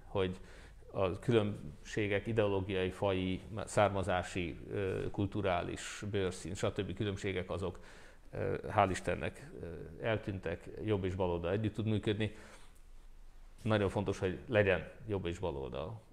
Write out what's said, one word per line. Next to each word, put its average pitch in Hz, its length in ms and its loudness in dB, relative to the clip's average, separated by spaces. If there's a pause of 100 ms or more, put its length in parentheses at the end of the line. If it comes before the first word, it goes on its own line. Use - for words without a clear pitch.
hogy 95 340 0 (520)
a 92 260 2
különbségek 104 1080 0
ideológiai, 98 640 2
faji, 92 500 2 (240)
származási, 90 920 2 (520)
kulturális, 92 1000 0
bőrszín, 95 440 0
stb. 98 400 0
különbségek 95 560 -2
azok, 90 280 -2 (880)
hál' 101 220 6
Istennek, - 600 -2 (520)
eltűntek, 95 640 -2 (160)
jobb 104 200 2
és 92 100 0
baloldal 87 360 2
együtt 104 240 2
tud 107 120 -2
működni. 107 500 2 (1300)
Nagyon 107 260 4
fontos, 98 300 0
hogy 90 280 0
legyen 95 420 6 (180)
jobb 98 200 0
és 85 120 -2
baloldal 73 600 -4 (120)